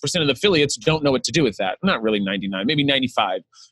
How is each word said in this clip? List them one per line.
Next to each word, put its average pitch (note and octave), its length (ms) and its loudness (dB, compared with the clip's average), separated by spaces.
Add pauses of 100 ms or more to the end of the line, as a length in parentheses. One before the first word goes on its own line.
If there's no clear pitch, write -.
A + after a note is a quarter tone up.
percent E3 160 -2
of D3 60 0
the C#3 60 2
affiliates D3+ 440 2
don't D#3 260 0
know C#3+ 80 4
what B2+ 140 0
to - 60 -4
do D#3+ 120 2
with A2+ 140 0
that. F#2+ 260 -4
Not F3+ 180 0
really G#2+ 180 0
ninety-nine, G2 460 -4
maybe D3 180 0
ninety-five, B2 580 0 (300)